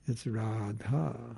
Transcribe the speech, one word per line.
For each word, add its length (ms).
It's 200
Radha. 880